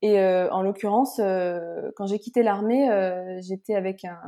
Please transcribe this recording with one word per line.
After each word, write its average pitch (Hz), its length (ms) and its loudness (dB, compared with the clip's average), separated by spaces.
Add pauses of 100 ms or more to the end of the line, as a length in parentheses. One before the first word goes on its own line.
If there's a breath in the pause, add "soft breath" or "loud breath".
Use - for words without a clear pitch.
Et, 208 180 4
euh, 185 320 4
en 190 120 0
l'occurrence, 208 580 0
euh, 175 760 -2
quand 202 120 -8
j'ai 202 120 -2
quitté 240 240 0
l'armée, 226 480 2
euh, 185 500 -2
j'étais 190 360 -4
avec 190 280 -4
un 175 240 -12